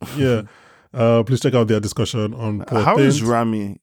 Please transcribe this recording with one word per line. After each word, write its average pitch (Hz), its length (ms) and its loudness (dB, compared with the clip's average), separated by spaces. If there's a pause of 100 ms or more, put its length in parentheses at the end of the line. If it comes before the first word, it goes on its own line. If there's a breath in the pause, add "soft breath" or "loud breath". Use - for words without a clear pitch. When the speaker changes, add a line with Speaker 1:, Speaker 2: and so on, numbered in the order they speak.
(180)
Speaker 1:
yeah. 123 280 0
Speaker 2:
<laughs> - 60 -20 (420 soft breath)
Speaker 1:
Uh, 117 280 4
please 123 180 0
check 131 140 0
out 117 140 2
their 107 120 2
discussion 107 540 -4
on 110 320 -6
Poor 113 160 0
Speaker 2:
How - 160 2
is 139 180 4
Speaker 1:
Things. 107 100 -4
Speaker 2:
Rami 113 560 -2